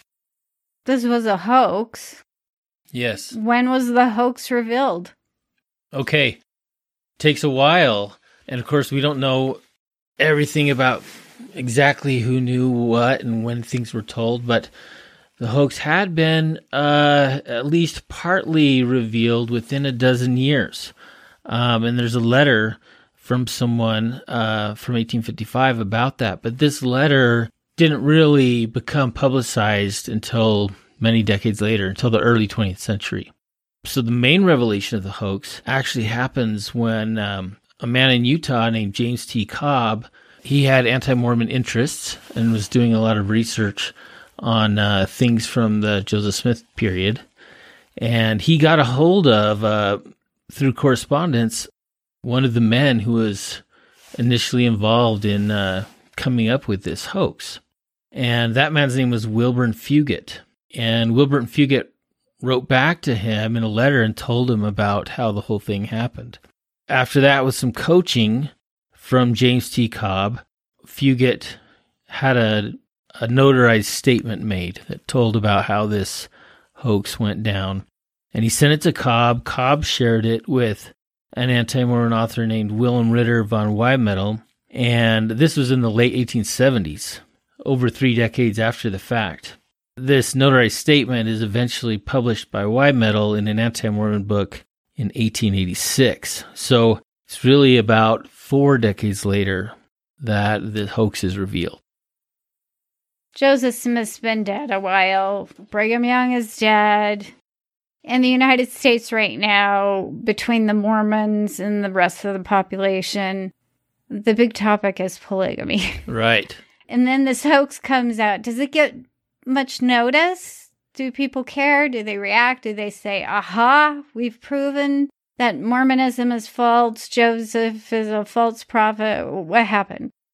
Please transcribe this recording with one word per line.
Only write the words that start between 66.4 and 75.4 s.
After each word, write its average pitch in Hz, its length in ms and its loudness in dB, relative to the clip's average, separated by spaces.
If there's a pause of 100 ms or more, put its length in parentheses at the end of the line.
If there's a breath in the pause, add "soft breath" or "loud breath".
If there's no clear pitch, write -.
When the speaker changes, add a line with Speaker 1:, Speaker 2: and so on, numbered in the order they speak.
Speaker 2:
After 135 340 0
that, 139 240 4
with 131 100 -2
some 123 160 -2
coaching 139 800 0 (440)
from 123 400 2
James 123 360 0
T. 120 180 0
Cobb, 101 540 -4 (440)
Fugit - 720 0 (500 soft breath)
had 131 300 0
a, 107 360 0 (480)
a 113 60 -2
notarized 123 580 6
statement 117 560 0
made 92 460 -6
that - 200 -14
told 113 280 0
about 101 300 2